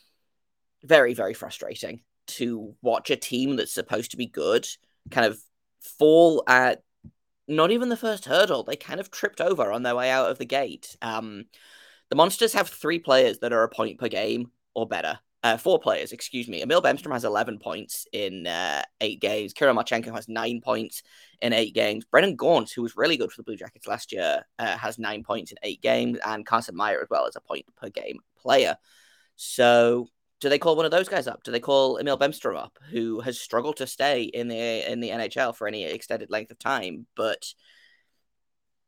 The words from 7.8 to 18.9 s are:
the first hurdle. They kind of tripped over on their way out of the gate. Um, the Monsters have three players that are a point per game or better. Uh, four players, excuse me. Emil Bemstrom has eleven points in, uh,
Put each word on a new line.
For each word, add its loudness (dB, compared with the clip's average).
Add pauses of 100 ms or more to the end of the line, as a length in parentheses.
the 0
first -6
hurdle. 4
They -6
kind -10
of -12
tripped -6
over 2
on -2
their 0
way 2
out 2
of -2
the -8
gate. -4
Um, -8 (640)
the -2
Monsters 4
have 0
three -4
players 4
that -2
are 4
a 2
point -4
per -4
game -4 (220)
or -2
better. -6 (240)
Uh, 4
four 2
players, 0
excuse -10
me. -8
Emil 2
Bemstrom 0
has -4
eleven -2
points -10
in, -6
uh, -2 (160)